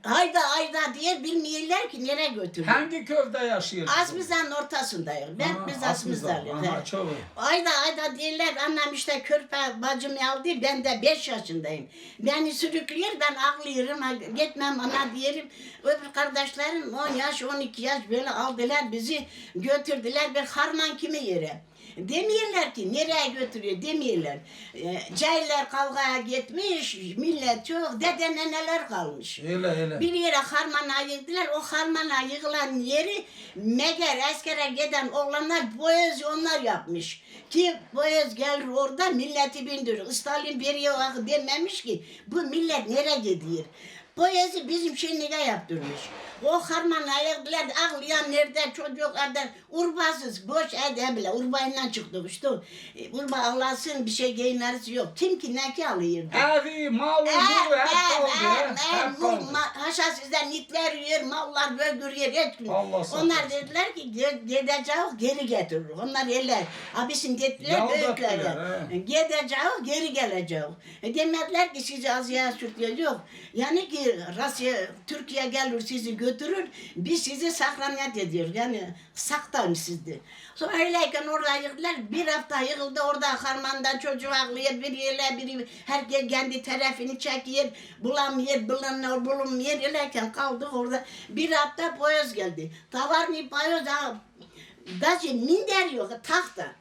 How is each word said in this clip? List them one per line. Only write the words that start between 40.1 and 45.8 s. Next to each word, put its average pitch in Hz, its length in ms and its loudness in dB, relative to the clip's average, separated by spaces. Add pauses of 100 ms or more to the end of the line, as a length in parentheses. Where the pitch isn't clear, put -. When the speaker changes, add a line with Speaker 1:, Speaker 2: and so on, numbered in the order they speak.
Speaker 1:
Stalin 285 480 -2
bir 285 160 0
yere 262 520 0
dememiş 294 540 0
ki, 180 220 -4 (240)
"Bu 311 140 0
millet 294 480 0
nereye 285 280 2
gidiyor?" 165 460 -2 (540)
Boyozu 359 500 4
bizim 330 300 -2
şenliğe 302 500 -2
yaptırmış. 160 520 -4 (460)